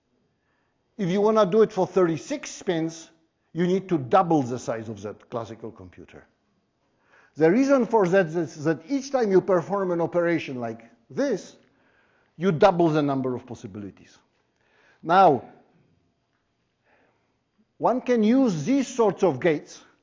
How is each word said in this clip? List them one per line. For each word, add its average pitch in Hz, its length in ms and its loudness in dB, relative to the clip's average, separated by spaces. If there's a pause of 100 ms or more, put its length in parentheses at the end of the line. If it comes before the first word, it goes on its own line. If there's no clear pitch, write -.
(1000)
If 190 100 -4
you 196 140 0
wanna 214 240 4
do 214 160 4
it 214 100 2
for 185 140 0
thirty-six 180 640 -2
spins, 165 600 -6 (440)
you 170 120 0
need 190 220 -2
to 175 80 0
double 160 460 2
the 120 160 -6
size 113 300 -8
of 104 140 -12
that 101 280 -14
classical 113 400 -12
computer. 92 560 -20 (1080)
The 160 140 4
reason 269 360 2
for 214 220 2
that 185 180 4
is 156 380 -6
that 160 240 -2
each 269 240 -6
time 240 180 0
you 185 100 4
perform 180 520 -2
an 170 80 -2
operation 165 600 -2
like 113 240 -10 (240)
this, 233 480 -6 (800)
you 185 160 0
double 170 360 4
the 151 140 0
number 135 320 -2
of 120 120 -12
possibilities. 104 720 -16 (840)
Now, 165 420 4 (2250)
one 226 240 0
can 240 200 0
use 220 420 2
these 262 220 0
sorts 214 360 0
of 147 180 2
gates 156 400 -2 (220)